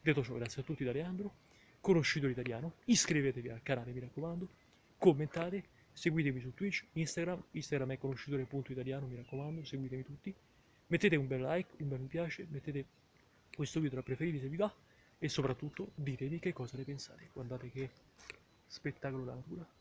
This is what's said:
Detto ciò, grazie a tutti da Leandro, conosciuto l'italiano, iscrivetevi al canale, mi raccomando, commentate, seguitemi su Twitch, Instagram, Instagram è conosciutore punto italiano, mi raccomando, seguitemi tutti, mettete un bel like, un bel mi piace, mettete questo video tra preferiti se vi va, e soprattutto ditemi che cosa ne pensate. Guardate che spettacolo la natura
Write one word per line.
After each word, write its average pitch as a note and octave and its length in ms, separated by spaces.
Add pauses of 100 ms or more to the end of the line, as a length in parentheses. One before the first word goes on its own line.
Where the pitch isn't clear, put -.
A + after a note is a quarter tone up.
Detto C#3+ 240
ciò, B2 100
grazie A#2+ 280
a - 20
tutti C#3+ 200
da B2 80
Leandro, F#3 420 (460)
conosciuto D#3+ 460
l'italiano, B2 500 (100)
iscrivetevi C#3 640
al A#2 120
canale, B2 300
mi B2+ 80
raccomando, E3 480 (480)
commentate, E3+ 800 (160)
seguitemi D3 480
su B2 140
Twitch, G3 380
Instagram, E3+ 580
Instagram C#3 420
è C3 60
conosciutore C3+ 460
punto C3+ 280
italiano, C3 340
mi B2+ 100
raccomando, C#3+ 480
seguitemi C3 380
tutti, D3 320 (520)
mettete E3 300
un C3+ 100
bel C3 160
like, D#3+ 400
un C#3+ 60
bel C3 120
mi C3 60
piace, E3 420
mettete C#3+ 380 (680)
questo D3+ 260
video C3+ 180
tra B2+ 40
preferiti D3+ 360
se C3 100
vi D#3 80
va, G3+ 160 (480)
e D#3 80
soprattutto C#3+ 680
ditemi C#3 420
che F3 140
cosa B2+ 240
ne C3 80
pensate. - 480
Guardate B2 380
che C3 200 (760)
spettacolo C3+ 600
la B2+ 100
natura D#3+ 320 (140)